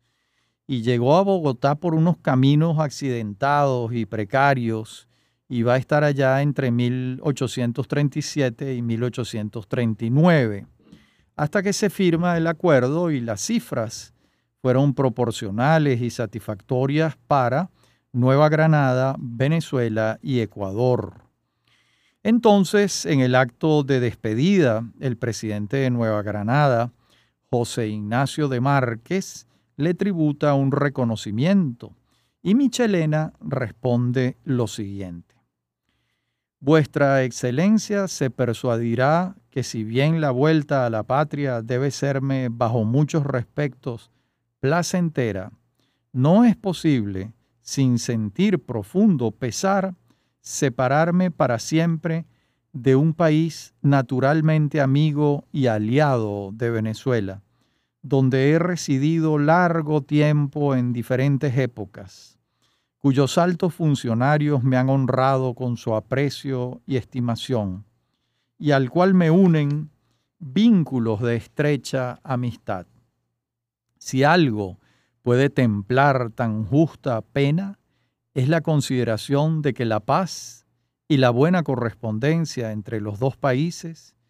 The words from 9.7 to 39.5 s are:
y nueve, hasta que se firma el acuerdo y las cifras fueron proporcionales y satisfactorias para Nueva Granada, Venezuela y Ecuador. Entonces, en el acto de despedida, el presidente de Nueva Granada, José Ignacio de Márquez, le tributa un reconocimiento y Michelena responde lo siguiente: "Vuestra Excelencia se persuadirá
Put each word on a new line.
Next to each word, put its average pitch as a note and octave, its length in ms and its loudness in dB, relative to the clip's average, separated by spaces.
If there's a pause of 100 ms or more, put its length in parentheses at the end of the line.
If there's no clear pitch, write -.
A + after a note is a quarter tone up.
y A2+ 40 -2
nueve, C3+ 560 2 (720)
hasta D3+ 260 -2
que G3 120 -2
se G3+ 160 -2
firma F3 480 0
el E3 80 -2
acuerdo D#3+ 640 2
y C#3+ 100 -2
las A2+ 220 -6
cifras - 720 -6 (480)
fueron C3 320 2
proporcionales B2 1080 0
y A#2+ 80 -2
satisfactorias B2+ 1160 -4
para C#3 420 0 (440)
Nueva C3+ 360 4
Granada, C#3+ 680 2
Venezuela A#2 1040 -2
y B2+ 180 -2
Ecuador. G#2 840 -2 (960)
Entonces, G#3 840 2
en D3+ 160 2
el B2+ 140 2
acto D3 480 2
de C3+ 180 2
despedida, A#2+ 880 0 (120)
el B2+ 180 -4
presidente G#2 600 -6
de C3 120 0
Nueva A2+ 320 0
Granada, A#2 720 0 (580)
José A#2 380 -2
Ignacio A#2 600 -4
de B2+ 120 -2
Márquez, C3+ 880 -4 (280)
le E3 180 -2
tributa D#3 600 0
un C#3 160 2
reconocimiento C3+ 1200 -2 (480)
y F#3+ 120 2
Michelena F#3+ 840 0
responde B2 1040 -2
lo A#2+ 240 0
siguiente: G2 640 -12 (1300)
"Vuestra C#3+ 640 2
Excelencia F#3+ 800 0
se C3 240 -4
persuadirá B2 1040 0 (160)